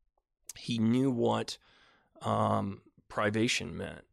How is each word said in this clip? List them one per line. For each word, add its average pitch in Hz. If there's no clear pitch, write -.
he -
knew 123
what, 113
um, 107
privation 107
meant, 85